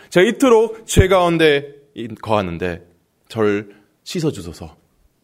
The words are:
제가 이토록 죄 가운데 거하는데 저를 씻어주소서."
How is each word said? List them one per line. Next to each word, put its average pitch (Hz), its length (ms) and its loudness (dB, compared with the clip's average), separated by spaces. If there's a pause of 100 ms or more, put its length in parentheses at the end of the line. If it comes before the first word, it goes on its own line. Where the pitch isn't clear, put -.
(100)
제가 180 180 4
이토록 226 580 2
죄 - 220 2
가운데 165 680 2 (480)
거하는데 90 640 -4 (420)
저를 104 460 -2 (300)
씻어주소서." 90 720 -8 (480)